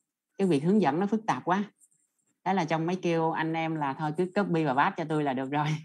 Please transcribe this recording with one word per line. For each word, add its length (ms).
cái 100
việc 160
hướng 180
dẫn 180
nó 60
phức 200
tạp 180
quá. 200
Thế 100
là 100
trong 220
mấy 100
kêu 340
anh 220
em 220
là 200
thôi 220
cứ 180
copy 300
và 100
paste 220
cho 120
tôi 160
là 80
được 180
rồi. 160